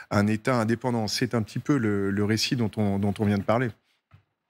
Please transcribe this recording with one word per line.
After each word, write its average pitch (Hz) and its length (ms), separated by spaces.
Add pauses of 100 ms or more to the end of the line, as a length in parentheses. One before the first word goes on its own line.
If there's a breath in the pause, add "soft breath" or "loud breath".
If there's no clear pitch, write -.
(100)
un 101 160
État 110 300
indépendant. 117 500
C'est 117 300
un 113 60
petit - 180
peu 147 160
le, 101 340
le 101 140
récit 110 320
dont 113 200
on, 101 220
dont 101 220
on 107 60
vient 101 120
de 95 60
parler. 117 240 (800)